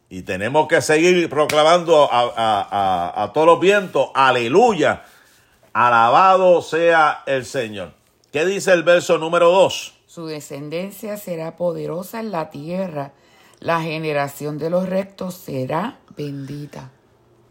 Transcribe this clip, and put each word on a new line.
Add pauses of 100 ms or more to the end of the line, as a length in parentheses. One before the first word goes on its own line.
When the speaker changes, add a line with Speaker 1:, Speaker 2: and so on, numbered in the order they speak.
(100)
Speaker 1:
Y
tenemos
que
seguir
proclamando
a,
a,
a,
a
todos
los
vientos,
aleluya, (720)
alabado
sea
el
Señor. (400)
¿Qué
dice
el
verso
número
dos? (120)
Speaker 2:
Su
descendencia
será
poderosa
en
la
tierra, (460)
la
generación
de
los
rectos
será (180)
bendita. (580)